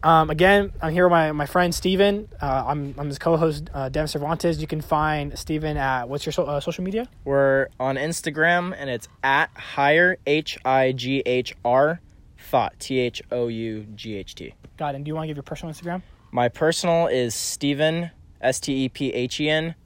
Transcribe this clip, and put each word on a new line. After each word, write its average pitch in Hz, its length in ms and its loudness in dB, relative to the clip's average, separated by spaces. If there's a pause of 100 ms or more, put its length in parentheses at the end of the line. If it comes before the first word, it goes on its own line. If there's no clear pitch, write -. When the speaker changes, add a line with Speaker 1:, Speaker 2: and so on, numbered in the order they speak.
Speaker 1:
um, 160 260 6
again, 190 500 4
I'm 160 140 -2
here 180 120 4
with 180 60 8
my, 160 220 4
my 147 140 -2
friend 180 260 2
Steven. 202 560 2 (100)
Uh, 135 280 0
I'm, 139 320 -4
I'm 147 80 -4
his 139 100 -6
co-host, 156 560 0
uh, 135 160 -4
Devin 151 180 -2
Cervantes. 156 540 -2
You 156 60 -6
can 156 120 -4
find 151 580 -2
Steven 151 380 -4
at, 131 320 -2
what's 139 180 -6
your 160 80 -4
so-, 170 120 0
uh, 147 140 -2
social 170 240 -6
media? 220 260 -4 (160)
Speaker 2:
We're 139 420 4 (120)
on 135 180 -2
Instagram, 165 800 0
and 139 140 -8
it's - 180 -8 (140)
at 139 340 4
higher, 160 600 2 (100)
H 151 360 -2
I 131 300 4
G 131 320 -4
H 123 300 -2 (100)
R, 143 340 4 (380)
thought, - 420 -2
T 131 200 -2
H 123 220 -4 (100)
O 120 160 -2
U 110 480 -6
G 107 200 -12
H 95 200 -12
T. - 180 -16 (240)
Speaker 1:
Got 147 160 -4
it. 135 40 -8
And 143 80 -10
do 151 40 -8
you 151 60 -6
wanna 160 120 -6
give 151 80 -8
your 139 80 -12
personal 160 300 -12
Instagram? 170 300 -8 (280)
Speaker 2:
My 120 160 2
personal 170 600 2
is 123 260 0
Stephen, 156 800 -2 (280)
S 127 200 0
T 135 260 -2
E 127 40 -2
P 135 220 -2
H 123 300 -4
E 151 80 0
N 160 240 0 (120)